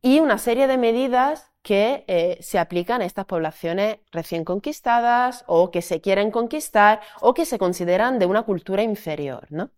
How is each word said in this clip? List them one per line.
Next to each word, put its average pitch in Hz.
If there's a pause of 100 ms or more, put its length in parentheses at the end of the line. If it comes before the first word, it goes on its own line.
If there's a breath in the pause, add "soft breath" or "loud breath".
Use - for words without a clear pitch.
y 262
una 262
serie 247
de 262
medidas 254 (100)
que, 214
eh, 175
se -
aplican 175
a 185
estas 190
poblaciones 175 (120)
recién 165
conquistadas 240
o 175
que 175
se 175
quieren 202
conquistar 226 (200 loud breath)
o 247
que 330
se 226
consideran 185
de 185
una 202
cultura 196
inferior, 151
¿no? 170